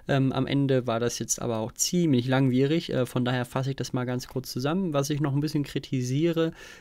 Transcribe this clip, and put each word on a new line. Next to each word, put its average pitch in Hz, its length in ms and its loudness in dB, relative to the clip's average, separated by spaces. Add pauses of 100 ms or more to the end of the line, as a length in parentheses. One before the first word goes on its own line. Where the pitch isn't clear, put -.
Ähm, 135 240 2
am 131 140 0
Ende 135 400 2
war 117 140 0
das 120 200 -2
jetzt - 220 -4
aber 120 160 -2
auch 110 140 -4
ziemlich 147 560 2
langwierig, 135 640 2
äh, 127 160 2
von 127 180 -2
daher 123 200 0
fasse 135 260 -2
ich 135 40 -4
das - 180 -6
mal 123 120 -2
ganz 127 220 -4
kurz - 240 -8
zusammen. 160 420 -2
Was 143 160 0
ich 147 100 -2
noch 147 140 0
ein 143 80 2
bisschen 151 220 -2
kritisiere, 143 880 0 (300)